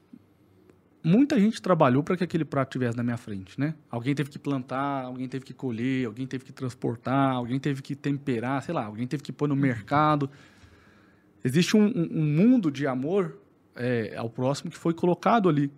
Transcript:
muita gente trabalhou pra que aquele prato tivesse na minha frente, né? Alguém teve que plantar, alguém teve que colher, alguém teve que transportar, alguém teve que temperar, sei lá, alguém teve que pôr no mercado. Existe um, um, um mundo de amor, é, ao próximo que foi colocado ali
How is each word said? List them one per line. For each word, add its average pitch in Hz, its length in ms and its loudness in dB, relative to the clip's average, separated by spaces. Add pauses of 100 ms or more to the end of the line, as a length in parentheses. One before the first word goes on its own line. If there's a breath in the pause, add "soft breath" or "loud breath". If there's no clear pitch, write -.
(1040)
muita 254 360 4
gente 214 240 2
trabalhou 151 400 4
pra 185 140 -2
que 180 80 -2
aquele 165 200 -2
prato 139 280 -4
tivesse 120 240 -2
na 120 60 -4
minha 120 140 -2
frente, 98 420 -12
né? 151 160 -2 (160)
Alguém 120 240 -4
teve 143 160 -4
que - 80 -14
plantar, 135 640 -6
alguém 127 240 -10
teve 131 160 -10
que 131 100 -18
colher, 127 520 -4
alguém 117 200 -8
teve 127 180 -10
que - 80 -20
transportar, 131 800 -2
alguém 123 260 -4
teve 135 240 -4
que 143 140 -10
temperar, 135 640 -4
sei 175 120 -6
lá, 135 100 -2
alguém 107 220 -8
teve 143 160 -6
que 151 100 -12
pôr 147 160 -2
no 139 80 0
mercado. 139 720 2 (1120 soft breath)
Existe 151 340 4
um, 208 100 6
um, 170 220 0 (120)
um 156 40 2
mundo 180 460 4
de 139 160 -4
amor, 151 520 -2 (360)
é, 120 420 -2
ao 117 120 -6
próximo 135 420 -4
que - 60 -14
foi 170 160 0
colocado 185 560 2
ali 143 300 2